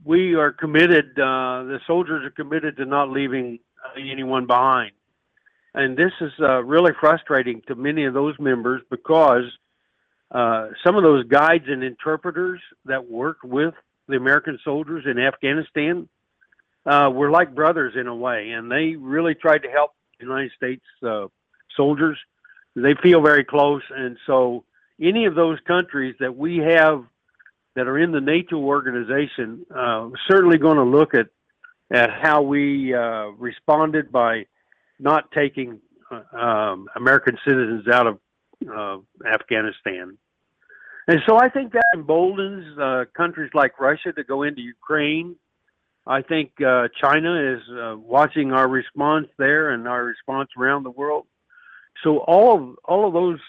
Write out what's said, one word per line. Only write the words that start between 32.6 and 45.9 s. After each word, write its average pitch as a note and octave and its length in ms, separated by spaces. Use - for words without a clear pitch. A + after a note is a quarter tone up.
uh, A2+ 340
responded D3+ 720
by A#2 340
not D3 320
taking, C3+ 480
uh, A#2 260
um, G#2+ 580
American B2+ 500
citizens A#2 420
out A#2+ 200
of, G#2 120
uh, G2+ 240
Afghanistan. G#2 880
And D#3+ 200
so A3 100
I B3 120
think B3+ 240
that A#3 100
emboldens, F3 840
uh, B2+ 260
countries E3 380
like C#3 260
Russia D3+ 340
to C#3+ 100
go C3+ 200
into D3 180
Ukraine. D3+ 720